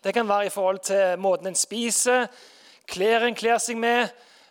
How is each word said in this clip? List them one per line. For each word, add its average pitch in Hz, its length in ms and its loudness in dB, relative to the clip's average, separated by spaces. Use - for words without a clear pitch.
Det 196 100 -2
kan 233 160 0
være 202 160 0
i 185 80 -6
forhold 190 320 -2
til 190 320 2
måten 185 320 0
en 170 80 -6
spiser, 233 680 0
klær 220 400 2
en 233 100 -2
kler 226 220 2
seg 226 200 -4
med, 233 320 2